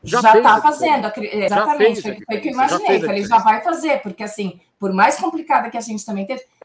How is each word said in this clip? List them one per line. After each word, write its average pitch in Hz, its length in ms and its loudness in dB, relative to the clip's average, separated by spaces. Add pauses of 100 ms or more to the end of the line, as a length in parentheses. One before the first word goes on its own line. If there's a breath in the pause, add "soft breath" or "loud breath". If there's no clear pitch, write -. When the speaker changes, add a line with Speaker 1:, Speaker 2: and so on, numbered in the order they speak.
Speaker 1:
já 247 160 0
Speaker 2:
já 220 120 6
Speaker 1:
fez 226 120 8
Speaker 2:
tá 220 120 6
Speaker 1:
a - 40 0
Speaker 2:
fazendo, 294 480 0
Speaker 1:
diferença. - 0 -
Speaker 2:
acre-, 214 220 -8
Speaker 1:
Já 208 160 -4
Speaker 2:
exatamente, 202 320 0
Speaker 1:
fez 208 200 4
a 190 40 -10
Speaker 2:
foi, 214 100 -8
foi - 240 -10
o - 60 -6
que 302 60 -4
eu 262 40 -6
Speaker 1:
diferença, - 0 -
já 254 140 0
Speaker 2:
imaginei. 175 200 -2
Speaker 1:
fez 233 160 2
a 160 40 -4
Speaker 2:
Falei, 202 160 -2
já 226 160 0
Speaker 1:
diferença. 214 60 0
Speaker 2:
vai - 180 2
fazer, 320 400 -2
porque 202 200 -12
assim, 208 380 -8 (180 soft breath)
por 196 140 -4
mais 208 240 2
complicada 311 540 -2
que 233 80 -10
a 233 40 -8
gente 214 220 -10
também 196 220 -8
teve, - 160 -10 (220)